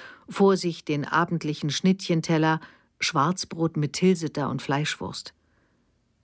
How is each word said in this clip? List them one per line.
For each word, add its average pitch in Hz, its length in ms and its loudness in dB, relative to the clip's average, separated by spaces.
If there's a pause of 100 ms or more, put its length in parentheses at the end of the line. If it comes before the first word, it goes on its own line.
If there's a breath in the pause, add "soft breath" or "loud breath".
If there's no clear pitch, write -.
(300 loud breath)
vor 196 260 4
sich 175 280 -4
den 147 200 -2
abendlichen 160 640 -2
Schnittchenteller, 160 920 2 (400 loud breath)
Schwarzbrot 165 760 0
mit 147 160 -2
Tilsiter 165 560 2
und 143 140 -6
Fleischwurst. - 720 -4 (880)